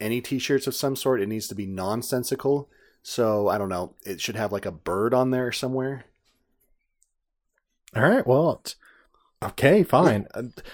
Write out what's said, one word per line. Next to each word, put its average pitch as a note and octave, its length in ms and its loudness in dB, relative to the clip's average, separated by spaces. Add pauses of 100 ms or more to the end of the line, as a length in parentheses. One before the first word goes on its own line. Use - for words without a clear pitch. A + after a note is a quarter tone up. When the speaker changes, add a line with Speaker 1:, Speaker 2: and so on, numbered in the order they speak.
Speaker 1:
any A2 180 -2
t-shirts C3+ 480 -2
of B2+ 80 -4
some C3+ 220 -2
sort, B2+ 240 0
it G2+ 80 -2
needs A2 180 -6
to G#2 80 -10
be G2+ 100 -6
nonsensical. A#2+ 1040 -2 (320)
So, G#2+ 460 0
I F#2+ 100 2
don't G2 120 -4
know, F2+ 260 -6 (100)
it F#2+ 140 -8
should G#2+ 160 -6
have, G#2+ 160 -4
like, G2 140 -6
a F#2+ 60 -6
bird F#2+ 420 -2
on B2+ 180 2
there B2+ 220 -2
somewhere. C3 500 -4 (1900)
Speaker 2:
All A#2 80 2
right, A3 240 4
well, D3+ 380 4
t-, - 80 -12 (680)
okay, F3 420 4
fine. B2+ 500 4
Uh, A#2 100 -8 (300)